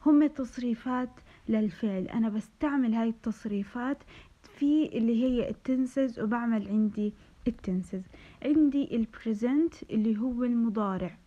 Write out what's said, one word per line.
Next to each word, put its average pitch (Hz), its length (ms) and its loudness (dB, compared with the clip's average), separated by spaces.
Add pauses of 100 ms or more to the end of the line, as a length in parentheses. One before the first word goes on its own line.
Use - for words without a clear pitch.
هم 302 220 6
تصريفات 254 840 -4 (380)
للفعل، 214 540 -2
أنا 226 260 -2
بستعمل 247 640 -2
هاي 226 160 0
التصريفات 226 880 -6 (460)
في 294 420 2
اللي 226 380 0
هي 247 260 0
التنسز 254 680 -2
وبعمل 226 480 -2
عندي 208 460 0 (340)
التنسز. 185 560 -4 (420)
عندي 285 500 2
ال 226 120 0
present 247 840 -2
اللي 220 260 2
هو 247 260 -2
المضارع 214 840 0